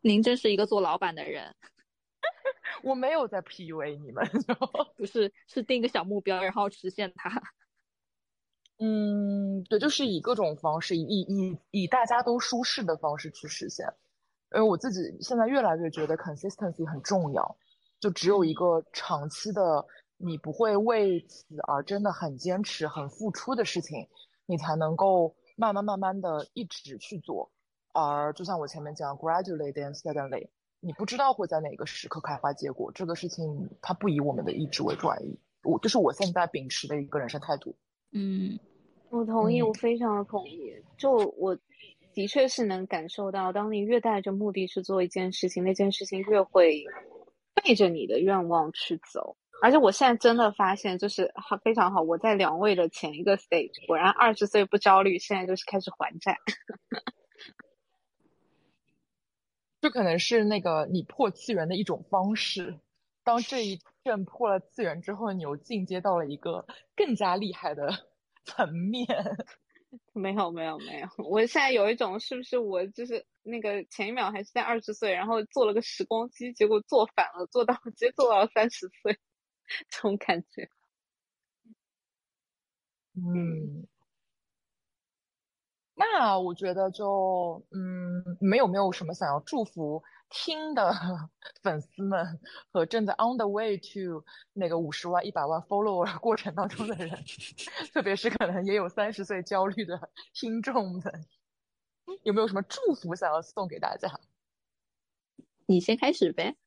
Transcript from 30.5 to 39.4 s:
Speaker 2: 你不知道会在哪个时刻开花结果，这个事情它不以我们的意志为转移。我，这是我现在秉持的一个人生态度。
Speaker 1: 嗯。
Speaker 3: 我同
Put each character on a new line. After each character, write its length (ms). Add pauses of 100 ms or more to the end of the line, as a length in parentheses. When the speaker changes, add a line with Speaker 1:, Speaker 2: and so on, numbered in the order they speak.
Speaker 2:
你 140
不 100
知 140
道 140
会 140
在 140
哪 160
个 80
时 240
刻 120
开 160
花 180
结 180
果， 200
这 120
个 100
事 140
情 400 (140)
它 100
不 160
以 100
我 140
们 120
的 80
意 140
志 160
为 140
转 260
移。 160 (240)
我， 160
这 120
是 80
我 140
现 200
在 140
秉 220
持 200
的 120
一 60
个 120
人 100
生 120
态 180
度。 180 (360)
Speaker 1:
嗯。 460 (520)
Speaker 3:
我 160
同 260